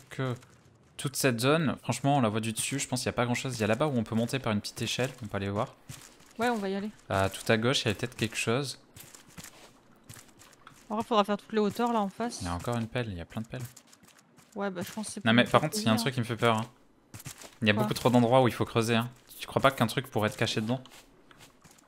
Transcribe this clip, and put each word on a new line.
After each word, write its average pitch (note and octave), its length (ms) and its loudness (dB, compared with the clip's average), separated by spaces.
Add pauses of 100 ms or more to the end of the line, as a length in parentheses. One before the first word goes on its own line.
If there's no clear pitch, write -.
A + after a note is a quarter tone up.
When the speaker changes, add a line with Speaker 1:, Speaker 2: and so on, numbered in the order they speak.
Speaker 1:
que C3 260 -2 (600)
toute - 200 -6
cette A#2+ 240 2
zone, D3 420 2
franchement, C#3 340 2
on C#3 40 4
la A#2 80 4
voit G#2+ 120 0
du A2 120 -2
dessus, - 260 -4
je - 100 -4
pense B2 140 -2
qu'il - 60 -2
n'y G2 60 -2
a - 20 -4
pas A#2+ 80 2
grand-chose. A#2+ 340 -2
Il - 20 0
y G#2+ 40 2
a - 20 2
là-bas A2+ 200 2
où C#3 100 0
on A2 80 2
peut A#2 100 -6
monter A#2+ 240 0
par A#2+ 140 -2
une G#2 80 0
petite - 220 -8
échelle, B2 280 -2 (120)
on G#2 40 -10
peut G2+ 100 -6
aller G2 140 -2
voir. G#2 240 -2 (640)
Speaker 2:
Ouais, A#3 120 2
on A#3 60 0
va G3 120 -4
y G3 80 -2
aller. G3+ 140 -4 (200)
Speaker 1:
Euh, G2 180 2
tout - 220 -4
à A2+ 60 6
gauche, A#2+ 280 0
il A#2 40 0
y - 20 2
a G2 40 2
peut-être - 220 -8
quelque A2 200 -4
chose. B2+ 420 -2 (2000)
Speaker 2:
En G#3+ 60 -6
vrai, A3 100 -2
faudra G#3 200 4
faire G#3 120 -2
toutes - 160 -10
les A3 60 2
hauteurs G#3+ 340 0
là A3+ 80 2
en G3 80 0
face. A#3 320 -6
Speaker 1:
Il - 40 -8
y F2 40 -2
a F2 60 -2
encore A#2+ 220 -2
une A2+ 100 -2
pelle, A#2+ 240 -4
il F#2 60 -8
y E2+ 40 -8
a D#2+ 40 -8
plein - 180 -8
de A2 60 -10
pelles. - 140 -10 (920)
Speaker 2:
Ouais, G3+ 160 -4
bah F3+ 160 -8
je - 60 -14
pense G#3+ 160 -8
que - 60 -10
c'est G#3 100 -8
Speaker 1:
Non - 80 4
Speaker 2:
pour - 20 6
Speaker 1:
mais B2 100 6
Speaker 2:
nous - 60 -6
Speaker 1:
par A#2+ 100 6
Speaker 2:
faire D#3 100 -2
Speaker 1:
contre, - 120 -4
il - 20 -4
y A2+ 40 2
a - 20 4
un A2 60 4
Speaker 2:
plaisir. - 80 0
Speaker 1:
truc C3 100 -2
qui B2+ 60 -4
me A2+ 40 0
fait A2+ 120 -4
peur, A#2 220 4
hein. A2+ 60 -2 (960)
Il A2 80 0
y - 20 6
a G#2 40 6
Speaker 2:
Quoi ? G#2+ 80 2
Speaker 1:
beaucoup A2 120 0
trop - 140 2
d'endroits B2 340 6
où A#2+ 60 6
il A2 60 -2
faut A2+ 100 -2
creuser, A#2 300 0
hein. A#2 160 0 (280)
Tu - 100 -12
crois - 120 0
pas C3+ 120 6
qu'un B2 160 2
truc - 220 -4
pourrait G#2+ 200 0
être - 60 -12
caché A#2 240 -2
dedans ? A#2+ 200 -2 (1080)